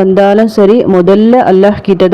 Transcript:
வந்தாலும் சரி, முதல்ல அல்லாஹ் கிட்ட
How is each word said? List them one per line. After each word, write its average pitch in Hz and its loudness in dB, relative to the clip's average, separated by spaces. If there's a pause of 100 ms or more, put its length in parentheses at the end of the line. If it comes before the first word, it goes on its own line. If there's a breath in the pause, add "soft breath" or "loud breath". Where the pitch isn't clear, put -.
வந்தாலும் 202 0
சரி, 208 2 (180)
முதல்ல 208 0 (100)
அல்லாஹ் 202 0
கிட்ட 185 0